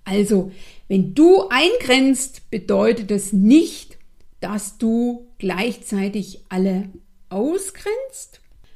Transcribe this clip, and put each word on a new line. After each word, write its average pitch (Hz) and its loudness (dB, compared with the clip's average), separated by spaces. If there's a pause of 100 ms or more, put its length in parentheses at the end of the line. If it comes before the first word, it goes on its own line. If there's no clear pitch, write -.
Also, 202 0 (380)
wenn 190 0
du 349 6
eingrenzt, 269 0
bedeutet 208 0
das 202 -4
nicht, 220 2 (420)
dass - -10
du 240 -2 (120)
gleichzeitig 196 -6
alle 190 -2 (400)
ausgrenzt. 392 -8 (360)